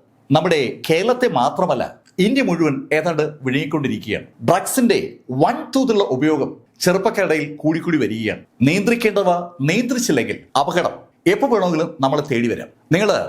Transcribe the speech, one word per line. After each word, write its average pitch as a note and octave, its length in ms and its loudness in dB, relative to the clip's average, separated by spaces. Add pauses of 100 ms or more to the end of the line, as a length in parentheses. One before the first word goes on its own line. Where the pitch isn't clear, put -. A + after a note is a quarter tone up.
(360)
നമ്മുടെ D#3+ 240 2 (280)
കേരളത്തെ A3+ 400 2 (100)
മാത്രമല്ല D3+ 460 0 (420)
ഇന്ത്യ C4+ 220 2
മുഴുവൻ D#3+ 260 0 (240)
ഏതാണ്ട് D#3 260 0 (220)
വിഴുങ്ങിക്കൊണ്ടിരിക്കുകയാണ്. B2+ 800 -2 (220)
ഡ്രഗ്സിന്റെ G3 500 2 (440)
വൻതോതിലുള്ള A3 640 0 (100)
ഉപയോഗം D3 360 0 (320)
ചെറുപ്പക്കാരുടെ F#3+ 500 2
ഇടയിൽ D3+ 220 -4
കൂടിക്കൂടി D#3+ 480 0
വരികയാണ്. G#2+ 380 -4 (200)
നിയന്ത്രിക്കേണ്ടവ G3 680 2 (300)
നിയന്ത്രിച്ചില്ലെങ്കിൽ E3 800 0 (220)
അപകടം D#3+ 340 0 (380)
എപ്പോ A#3 200 2
വേണമെങ്കിലും F3 480 0
നമ്മളെ C#3+ 220 0
തേടി A#2+ 260 -2
വരാം. - 200 -6 (240)
നിങ്ങൾ G3+ 180 2 (180)